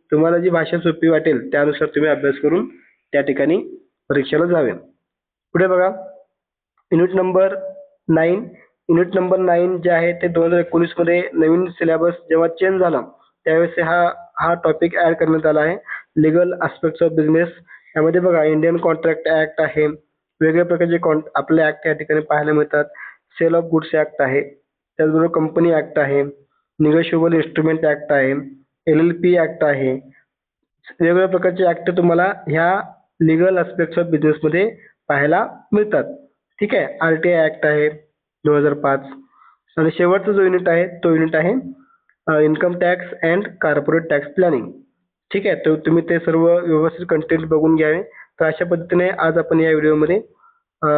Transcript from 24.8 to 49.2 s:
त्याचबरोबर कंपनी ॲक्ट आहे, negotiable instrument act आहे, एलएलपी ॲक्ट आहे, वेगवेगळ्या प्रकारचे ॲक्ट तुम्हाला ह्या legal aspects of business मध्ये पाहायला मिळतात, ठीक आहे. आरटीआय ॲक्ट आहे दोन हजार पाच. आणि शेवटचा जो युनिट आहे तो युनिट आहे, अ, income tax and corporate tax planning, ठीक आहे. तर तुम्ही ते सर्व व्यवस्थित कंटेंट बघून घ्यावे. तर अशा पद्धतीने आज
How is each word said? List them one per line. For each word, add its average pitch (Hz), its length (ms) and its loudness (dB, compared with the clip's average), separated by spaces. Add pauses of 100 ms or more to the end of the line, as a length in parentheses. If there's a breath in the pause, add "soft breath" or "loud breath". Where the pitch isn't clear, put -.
त्याचबरोबर 160 300 2
कंपनी 170 460 0
ॲक्ट 156 260 -2
आहे, 139 240 0 (600)
negotiable 165 500 2
instrument 160 460 0
act 151 320 -2
आहे, 135 200 2 (600)
एलएलपी 170 460 2
ॲक्ट 156 280 -2
आहे, 135 280 0 (1080 loud breath)
वेगवेगळ्या 175 280 2
प्रकारचे 180 360 0
ॲक्ट 170 260 0
तुम्हाला 175 440 2 (140)
ह्या 170 320 0 (440)
legal 165 280 4
aspects 170 460 -4
of 170 60 0
business 151 380 0
मध्ये 180 340 -2 (320 loud breath)
पाहायला 151 400 0 (240)
मिळतात, 208 320 0 (560)
ठीक 208 140 -2
आहे. 147 260 -2
आरटीआय 160 440 0
ॲक्ट 156 220 -4
आहे 151 220 0 (560)
दोन 151 120 4
हजार 143 160 2
पाच. 139 280 -2 (800 soft breath)
आणि 160 140 2
शेवटचा 185 400 0
जो 196 100 2
युनिट 180 260 2
आहे 170 180 2
तो 175 280 0
युनिट 160 220 0
आहे, 175 180 0 (720 soft breath)
अ, 160 60 0
income 156 420 2
tax 180 220 0 (280)
and 175 180 0 (240)
corporate 156 440 0
tax 143 100 0 (200)
planning, 139 300 0 (640)
ठीक 196 140 -4
आहे. 185 100 0
तर 156 180 0
तुम्ही 165 340 0
ते 170 100 0
सर्व 165 400 2
व्यवस्थित 165 500 -2
कंटेंट 160 380 -2
बघून 160 300 2
घ्यावे. 156 260 0
तर - 440 -6
अशा 156 180 -2
पद्धतीने 175 440 0
आज 165 300 0